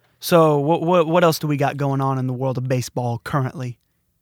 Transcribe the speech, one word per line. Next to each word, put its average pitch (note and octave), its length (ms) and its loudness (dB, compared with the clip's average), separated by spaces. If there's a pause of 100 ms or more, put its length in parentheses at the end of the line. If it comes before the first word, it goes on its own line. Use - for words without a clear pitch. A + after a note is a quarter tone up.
(200)
So D#3+ 380 4
what, D#3 240 0
what, E3+ 240 2
what F3 180 2
else D#3+ 140 2
do D#3 80 -6
we D3 100 -2
got C#3 200 -2
going C#3 240 -2
on C3+ 180 -2
in B2+ 80 -4
the B2+ 60 -4
world B2+ 260 -4
of B2+ 100 -4
baseball B2 560 -4
currently? B2+ 540 -6 (440)